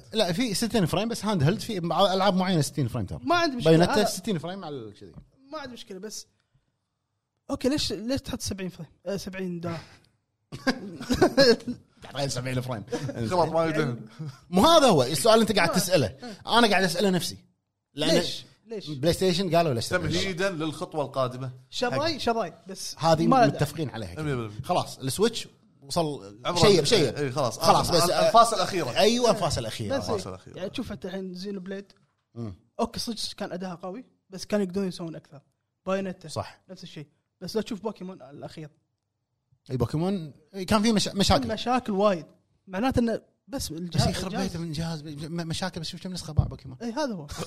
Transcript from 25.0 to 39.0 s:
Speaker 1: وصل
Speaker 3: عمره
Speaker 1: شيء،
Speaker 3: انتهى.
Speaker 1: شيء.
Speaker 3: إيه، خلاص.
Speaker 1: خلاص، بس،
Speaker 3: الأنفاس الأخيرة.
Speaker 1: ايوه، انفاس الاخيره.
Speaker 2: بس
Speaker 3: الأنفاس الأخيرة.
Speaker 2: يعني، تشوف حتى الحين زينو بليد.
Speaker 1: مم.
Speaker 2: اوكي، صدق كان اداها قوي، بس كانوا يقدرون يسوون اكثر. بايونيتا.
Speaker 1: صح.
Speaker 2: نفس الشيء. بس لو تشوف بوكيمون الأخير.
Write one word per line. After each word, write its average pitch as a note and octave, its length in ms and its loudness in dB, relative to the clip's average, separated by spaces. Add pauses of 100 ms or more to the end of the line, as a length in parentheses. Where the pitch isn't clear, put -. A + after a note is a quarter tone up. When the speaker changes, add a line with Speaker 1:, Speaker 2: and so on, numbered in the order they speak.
Speaker 1:
وصل C#3 640 -4
Speaker 3:
عمره F3 140 0
Speaker 1:
شيء، G#3+ 100 8
Speaker 3:
انتهى. E3 160 6
Speaker 1:
شيء. D3 320 2
Speaker 3:
إيه، C#3+ 140 -2
خلاص. A#2+ 280 -2
Speaker 1:
خلاص، E3 320 4
بس، E3 120 6
Speaker 3:
الأنفاس F3+ 500 6
الأخيرة. F3+ 360 -2
Speaker 1:
ايوه، A3+ 400 4
انفاس D#3+ 280 2
الاخيره. A2+ 400 -4
Speaker 2:
بس - 80 -6
Speaker 3:
الأنفاس G2+ 220 -4
الأخيرة. - 300 -16
Speaker 2:
يعني، F#3+ 120 -8
تشوف - 220 -8
حتى G3 160 -12
الحين F#3+ 260 -10
زينو G3 260 -8
بليد. G3 320 -12 (440)
Speaker 1:
مم. A2+ 200 -10 (240)
Speaker 2:
اوكي، A3+ 200 -2
صدق - 380 -8
كان - 140 -8
اداها F3+ 240 -10
قوي، F#3+ 300 -12 (240)
بس F3+ 160 -14
كانوا G#3 200 0
يقدرون F#3+ 220 -4
يسوون E3 280 -10
اكثر. - 260 -20 (440)
بايونيتا. F#3+ 420 -6
Speaker 1:
صح. - 420 -8
Speaker 2:
نفس F#3 140 -18
الشيء. D#3 240 -16 (340)
بس - 140 -10
لو A3 60 0
تشوف G#3 200 -8
بوكيمون F#3+ 400 -10
الأخير. D3 480 -16 (1040)